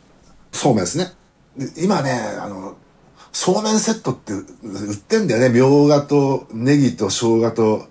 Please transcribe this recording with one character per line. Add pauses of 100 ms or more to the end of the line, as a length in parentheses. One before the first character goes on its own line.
(520)
そ
う
め
ん
で
す
ね。 (440)
で、 (100)
今
ね、
あ
の、 (560)
そ
う
め
ん
セ
ッ
ト
っ
て
売
っ
て
ん
だ
よ
ね。
み
ょ
う
が
と
ネ
ギ
と
生
姜
と